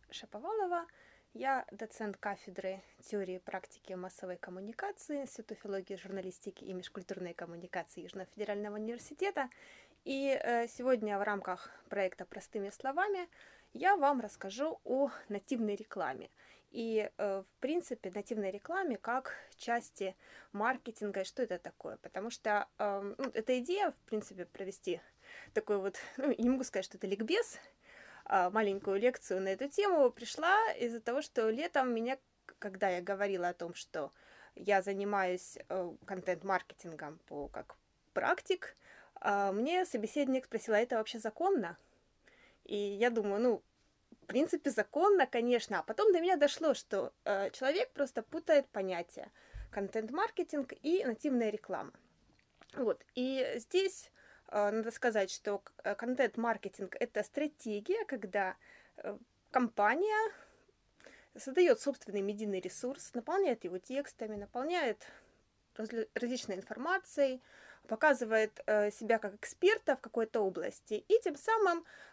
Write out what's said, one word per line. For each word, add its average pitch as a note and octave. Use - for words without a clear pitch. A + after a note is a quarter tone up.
Шаповалова. F4
Я C4
доцент G#3+
кафедры F#3+
теории F#3+
и F#3
практики -
массовой F#3
коммуникации A#3
Института A3+
филологии, G3
журналистики F#3
и F#3+
межкультурной F3+
коммуникации E3+
Южного F3+
федерального G#3
университета. B3
И, C4+
э, A#3
сегодня A3
в -
рамках G3
проекта F#3+
«Простыми G3
словами» F4+
я F#4
вам C#4
расскажу G#3+
о C4
нативной G#3
рекламе. D3
И, A3+
э, G3
в -
принципе, C4
нативной G3+
рекламе D#4
как B3+
части A#3
маркетинга, G#3+
и F#3+
что -
это F3+
такое. -
Потому F#3+
что, G#3
эм, G3+
ну, C4+
эта B3+
идея, F4
в -
принципе, G3
провести F#3
такой G#3+
вот, F#3+
ну, C4
не A#3+
могу C4
сказать, F#3+
что -
это G#3
ликбез, A3
а, F3+
маленькую G3
лекцию G#3+
на F#3+
эту G3
тему, E4+
пришла F4
из-за A#3
того, B3+
что A3
летом C4
меня, A#3
к-, -
когда F#3+
я F3+
говорила F#3+
о F3
том, F3
что -
я F#3+
занимаюсь, G3
э, F3+
контент-маркетингом F3+
по, C#3+
как -
практик, -
а, G3+
мне D#4
собеседник C4
спросил: -
«А G#3
это A#3+
вообще A3
законно?» A3+
И -
я G3+
думаю, G#3
ну, A#3+
в -
принципе, C#4+
законно, F4+
конечно. A#3+
А -
потом G4+
до F4+
меня F4
дошло, D4
что, -
э, G3
человек D#4+
просто B3+
путает D#4
понятия F#3
контент-маркетинг C4+
и E4+
нативная A#3+
реклама. G3
Вот. A3+
И B3+
здесь, F#4
э, G#3
надо A3
сказать, G#3+
что -
к-, -
э, G3+
контент-маркетинг — A3+
это G#3
стратегия, D4
когда, G3
э, G3+
компания D4+
создаёт C4+
собственный G#3
медийный G3+
ресурс, -
наполняет D4
его F3+
текстами, B3+
наполняет B3+
разли-, A3
различной A#3+
информацией, C4
показывает, A3
э, G#3
себя A3
как G#3
эксперта F4+
в -
какой-то A3+
области F#3+
и A4
тем D4+
самым, G4